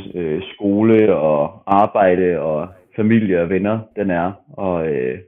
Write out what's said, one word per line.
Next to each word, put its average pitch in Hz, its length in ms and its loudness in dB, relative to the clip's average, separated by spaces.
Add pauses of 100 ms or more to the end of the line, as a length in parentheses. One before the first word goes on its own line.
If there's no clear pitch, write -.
(160)
øh, 82 260 -4 (120)
skole 107 640 2
og 76 500 -2
arbejde 95 760 2
og 78 280 -4 (280)
familie 107 460 2
og 85 80 -2
venner, 101 300 -2 (160)
den 101 140 -4
er? 87 220 -2 (220)
Og, 90 340 -4
øh, 65 400 -4